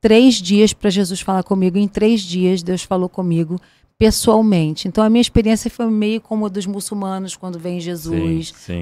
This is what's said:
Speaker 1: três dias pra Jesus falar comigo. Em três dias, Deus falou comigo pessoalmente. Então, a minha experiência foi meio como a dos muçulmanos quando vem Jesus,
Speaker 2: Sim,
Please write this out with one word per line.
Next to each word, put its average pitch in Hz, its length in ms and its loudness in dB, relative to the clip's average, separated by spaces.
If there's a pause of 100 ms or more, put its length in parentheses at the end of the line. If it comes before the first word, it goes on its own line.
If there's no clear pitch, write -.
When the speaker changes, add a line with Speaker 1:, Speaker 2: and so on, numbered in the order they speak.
Speaker 1:
três 226 360 6
dias 202 360 4
pra - 180 -2
Jesus 190 300 -2
falar 190 220 -2
comigo. 185 360 0
Em 208 100 0
três 214 320 0
dias, 180 420 0
Deus 180 200 -4
falou 185 260 -2
comigo 170 520 -2 (380)
pessoalmente. 190 920 2
Então, 202 160 0
a 214 40 4
minha 233 120 4
experiência 226 500 0
foi 233 160 -6
meio 214 340 0
como 214 260 -4
a - 20 -4
dos 190 180 -8
muçulmanos 190 720 -8
quando 180 220 -12
vem 175 220 -8
Jesus, 165 680 -4
Speaker 2:
Sim, - 60 -18 (260)